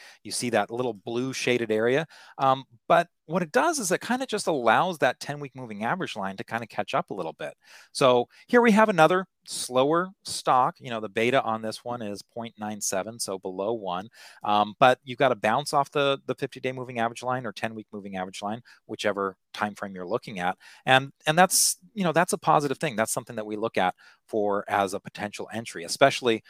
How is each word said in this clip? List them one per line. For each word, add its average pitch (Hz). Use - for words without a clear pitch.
you 101
see 120
that 104
little 120
blue 120
shaded 117
area. 120
Um, 135
but 170
what 175
it 160
does 302
is 185
it -
kinda 254
just 208
allows 147
that 131
ten-week 143
moving 110
average 151
line 98
to 113
kinda 113
catch -
up 151
a 113
little 127
bit. -
So 123
here 240
we 233
have 214
another 180
slower 151
stock. 139
You 127
know, 113
the 107
beta 120
on 110
this 110
one 120
is 101
point 117
nine 107
seven, 101
so 95
below 98
one. 95
Um, 104
but 127
you've 123
got 131
a 120
bounce 117
off 143
the, 139
the 131
fifty-day 131
moving 127
average 117
line 127
or 104
ten-week 113
moving 98
average 95
line, 104
whichever 101
time 101
frame 98
you're 92
looking 104
at. 90
And, 135
and 156
that's, -
you 202
know, 170
that's 165
a 196
positive 156
thing. 135
That's 110
something 123
that 107
we 107
look 107
at 90
for 104
as 101
a 98
potential -
entry, 104
especially, 123